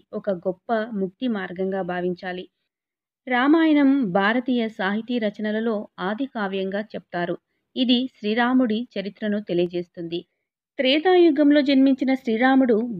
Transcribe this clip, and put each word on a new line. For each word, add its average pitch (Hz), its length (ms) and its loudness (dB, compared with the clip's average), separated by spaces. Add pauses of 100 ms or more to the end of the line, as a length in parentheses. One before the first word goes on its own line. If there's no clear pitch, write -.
(120)
ఒక 208 180 -6
గొప్ప 190 480 -4 (220)
ముక్తి 190 280 -6
మార్గంగా 190 540 -4
భావించాలి. 180 640 -6 (840)
రామాయణం 285 640 4 (220)
భారతీయ 226 560 0
సాహితీ 220 500 -4
రచనలలో 214 580 -2 (220)
ఆది 214 280 -4
కావ్యంగా 196 540 -6 (140)
చెప్తారు. 175 420 -6 (400)
ఇది 247 220 2 (180)
శ్రీరాముడి 233 640 0 (140)
చరిత్రను 202 460 -6
తెలియజేస్తుంది. 175 800 -4 (580)
త్రేతాయుగంలో 302 840 4
జన్మించిన 269 520 2
శ్రీరాముడు 254 640 2 (220)